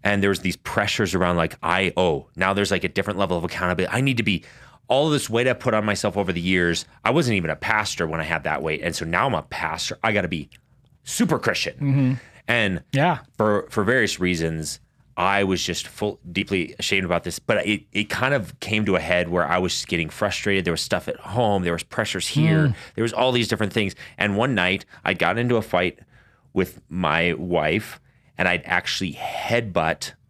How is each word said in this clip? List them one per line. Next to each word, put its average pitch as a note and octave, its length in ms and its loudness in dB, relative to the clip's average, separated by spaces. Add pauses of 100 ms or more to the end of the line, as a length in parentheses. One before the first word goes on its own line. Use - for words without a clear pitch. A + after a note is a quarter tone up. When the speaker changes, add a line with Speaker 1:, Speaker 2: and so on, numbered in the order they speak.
Speaker 1:
and G2+ 200 2
there G2+ 60 4
was G2 100 2
these F2+ 180 -2
pressures G#2 560 0
around, F2 220 4
like, E2 260 0
I, F2+ 360 2
oh, E2 300 2 (100)
now F#2 160 2
there's, G2 180 0
like, F#2 140 0
a F2+ 40 -2
different F#2+ 300 -2
level F#2 180 0
of E2 60 -2
accountability. F2+ 500 -2
I A#2 80 0
need C3+ 160 0
to A#2 60 0
be, G2 220 0 (420)
all C#3+ 220 2
this D3 200 0
weight A#2 200 2
I B2 40 2
put A#2+ 200 0
on G#2+ 100 2
myself G2+ 320 0
over F#2+ 160 0
the F2 100 -2
years, F2 440 2 (180)
I - 80 2
wasn't B2+ 240 2
even E2 140 0
a D2+ 80 -4
pastor G#2+ 500 -2
when D#2+ 140 -4
I - 20 -4
had D#2 220 -2
that D2+ 180 -2
weight. D#2 180 -2
And E2 140 -4
so - 80 -6
now F2 240 2
I'm B2+ 80 0
a D2+ 60 -2
pastor. - 600 -6
I A2 120 0
gotta F#2+ 160 0
be D#2 200 -6 (540)
super D#3+ 360 0
Christian. - 360 -2
Speaker 2:
Mm-hmm. C3+ 380 2 (360)
Speaker 1:
And G#2 420 2
Speaker 2:
Yeah. D3 280 2 (180)
Speaker 1:
for, G#2+ 320 2
for A2 160 0
various A#2 340 2
reasons, E2 600 -2 (380)
I G2 280 2
was F#2+ 180 0
just - 240 -4
full, - 320 -6 (120)
deeply F#2 480 -2
ashamed F#2+ 260 0
about E2+ 180 0
this, F2 160 -8
but G2+ 260 0
it, G#2 180 0 (100)
it G#2 160 -2
kind B2+ 240 0
of G#2+ 260 -4
came G#2+ 260 0
to G2 120 2
a - 20 2
head F2 300 0
where E2+ 180 2
I E2 100 2
was F#2 280 -2
getting E2+ 240 -2
frustrated. G2 560 0
There E2+ 80 0
was D#2+ 80 -2
stuff - 260 -2
at - 100 -6
home. G2+ 460 0
There E2+ 100 0
was - 100 -4
pressures - 440 -4
here. D#3 400 2
Speaker 2:
Mm. A#2 80 0 (200)
Speaker 1:
There A2 60 -2
was A2+ 120 0
all B2+ 180 2
these A#2+ 160 2
different G#2+ 260 -2
things. G2+ 220 0 (220)
And G2+ 200 0
one B2+ 160 2
night F#2+ 320 0 (200)
I F#2 80 2
got F2+ 240 2
into A#2+ 180 2
a A2+ 60 2
fight F2+ 380 0 (540)
with - 360 -2
my E2+ 440 2
wife, E2+ 680 -2 (380)
and F#2 100 0
I'd F2 180 0
actually - 480 -2
headbutt F2 1000 -2 (180)